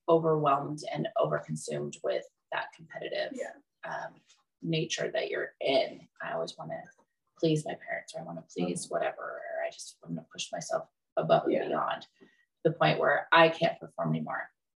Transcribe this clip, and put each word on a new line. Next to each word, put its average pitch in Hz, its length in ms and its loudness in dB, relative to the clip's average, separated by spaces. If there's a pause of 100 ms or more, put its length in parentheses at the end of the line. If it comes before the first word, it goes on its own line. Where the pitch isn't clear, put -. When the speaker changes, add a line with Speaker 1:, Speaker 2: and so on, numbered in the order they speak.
Speaker 1:
overwhelmed 156 720 4 (120)
and - 140 -2 (140)
overconsumed 76 840 -2
with - 220 0 (280)
that - 220 -4
competitive, - 580 -6
Speaker 2:
Yeah. - 200 -8 (320)
Speaker 1:
um, - 300 -10 (480)
nature - 500 -2
that - 180 0
you're - 300 -6
in. - 480 2 (140)
I - 100 -6
always - 260 -6
wanna - 240 -10 (560)
please 156 260 2
my - 100 -8
parents, - 400 -10
or 160 60 -8
I 165 40 -10
wanna 170 180 -10
please - 440 -4
Speaker 2:
Mm-hmm. - 80 -6
Speaker 1:
whatever, - 280 -2
or 71 420 -6
I - 60 -4
just - 320 -14
wanna 160 300 -8
push - 200 -10
myself - 360 -4 (280)
above - 280 4
and - 80 2
Speaker 2:
Yeah. - 160 0
Speaker 1:
beyond - 380 -2 (580)
the 160 80 4
point 156 260 4
where 147 340 2
I 165 160 10
can't - 300 0
perform 165 320 -4
anymore - 400 -4 (300)